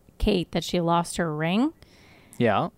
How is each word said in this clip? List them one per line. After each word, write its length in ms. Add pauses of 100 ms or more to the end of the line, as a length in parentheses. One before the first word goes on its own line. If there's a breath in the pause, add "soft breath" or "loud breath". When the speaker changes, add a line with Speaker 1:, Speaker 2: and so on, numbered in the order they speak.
(200)
Speaker 1:
Kate 320
that 120
she 160
lost 380
her 180
ring. 380 (640 soft breath)
Speaker 2:
Yeah. 400